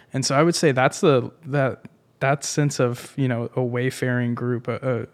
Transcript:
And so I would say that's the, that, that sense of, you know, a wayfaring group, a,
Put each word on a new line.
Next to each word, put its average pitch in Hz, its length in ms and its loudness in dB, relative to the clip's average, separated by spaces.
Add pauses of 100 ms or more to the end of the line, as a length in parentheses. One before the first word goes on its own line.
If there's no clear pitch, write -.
(140)
And 135 100 -2
so 139 100 0
I 143 80 6
would 170 120 4
say 156 180 2
that's 131 280 2
the, 131 300 4 (140)
that, 131 400 -2 (360)
that 139 220 0
sense - 380 -2
of, 120 360 -2
you 135 120 0
know, 117 260 -4
a 131 80 0
wayfaring 123 720 0
group, 120 320 -4
a, 117 480 -4